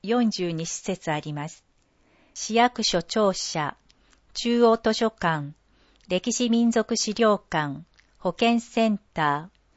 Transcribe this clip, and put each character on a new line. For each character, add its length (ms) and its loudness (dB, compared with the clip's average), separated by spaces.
四 280 0
十 200 -4
二 160 -6
施 140 -10
設 320 -6
あ 80 -4
り 120 -10
ま 160 -8
す。 160 -20
市 200 -8
役 280 4
所 200 2
庁 300 2
舎、 440 -6
中 280 0
央 140 6
図 160 0
書 180 0
館、 440 -4
歴 260 -2
史 160 -2
民 220 4
俗 260 0
資 180 -4
料 240 2
館、 420 -4
保 140 -4
健 280 2
セ 280 0
ン 100 0
タ 400 -2
ー、 60 -20